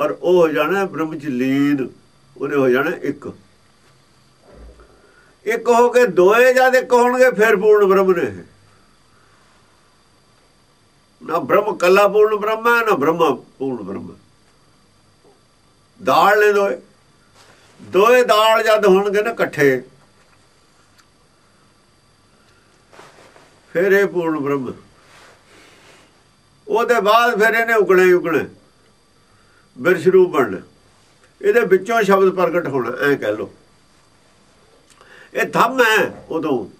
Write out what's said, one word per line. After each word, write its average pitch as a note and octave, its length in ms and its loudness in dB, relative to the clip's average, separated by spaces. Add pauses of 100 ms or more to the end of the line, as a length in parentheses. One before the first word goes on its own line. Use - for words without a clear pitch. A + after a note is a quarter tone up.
ਔਰ D3+ 100 -2
ਉਹ F3 240 -2
ਹੋ E3+ 140 4
ਜਾਣਾ D#3 360 -2
ਬ੍ਰਹਮ D#3+ 340 -8
'ਚ C#3+ 80 -14
ਲੀਨ, C3+ 640 -2 (480)
ਉਹਨੇ C#3+ 200 -6
ਹੋ C3 120 2
ਜਾਣਾ C#3 220 0
ਇੱਕ। - 420 -10 (2000)
ਇੱਕ A#3 240 -4
ਹੋ A#3+ 200 4
ਕੇ A#3+ 180 4
ਦੋਏ G#3 480 4
ਜਦ B3+ 200 2
ਇੱਕ B3 180 0
ਹੋਣਗੇ, B3 380 2
ਫਿਰ G#3+ 260 2
ਪੂਰਨ G#3 300 4
ਬ੍ਰਹਮ F#3+ 260 2
ਨੇ। G#2 320 -4 (2750)
ਨਾ D#3+ 160 -6
ਬ੍ਰਹਮ F3+ 380 0
ਕੱਲਾ F#3+ 320 4
ਪੂਰਨ G#3+ 280 2
ਬ੍ਰਹਮ A3 320 -4
ਹੈ, A#3 160 0
ਨਾ G3+ 120 0
ਬ੍ਰਹਮਾ D3+ 420 -2 (200)
ਪੂਰਨ B2+ 260 -8
ਬ੍ਰਹਮ F#2+ 280 -14
ਹੈ। - 40 -20 (1900)
ਦਾਲ G3 420 2
ਨੇ G#3 60 2
ਦੋਏ, G3+ 280 -2 (1000)
ਦੋਏ A3 420 2
ਦਾਲ A3 380 2
ਜਦ G#3+ 240 0
ਹੋਣਗੇ G3 360 0
ਨਾ A3+ 80 -4
ਇਕੱਠੇ, C#3+ 520 -2 (4000)
ਫਿਰ F#3 200 0
ਇਹ G3 140 2
ਪੂਰਨ E3 320 -6
ਬ੍ਰਹਮ। C3+ 340 -6 (2000)
ਉਹਦੇ A#3 320 0
ਬਾਅਦ A3 440 2
ਫਿਰ A3 100 0
ਇਹਨੇ A3+ 200 -2
ਉਗਣਾ F#3 280 2
ਹੀ F3+ 100 4
ਉਗਣਾ, D#3+ 320 -2 (1300)
ਬਿਰਸ਼ F3 300 0
ਰੂਪ F#3 220 4
ਬਣਨਾ। A#2 280 -2 (840)
ਇਹਦੇ G#3+ 180 0
ਵਿੱਚੋਂ G3 420 0
ਸ਼ਬਦ F#3+ 280 2
ਪ੍ਰਗਟ E3 380 -2
ਹੋਣਾ, B2+ 220 -4
ਐਂ C3+ 260 -2
ਕਹਿ A2 160 -6
ਲਓ। - 200 -10 (1800)
ਇਹ A3+ 100 -2
ਥੰਮ B3 380 0
ਹੈ G#3+ 460 0
ਉਦੋਂ, D3 380 -4 (140)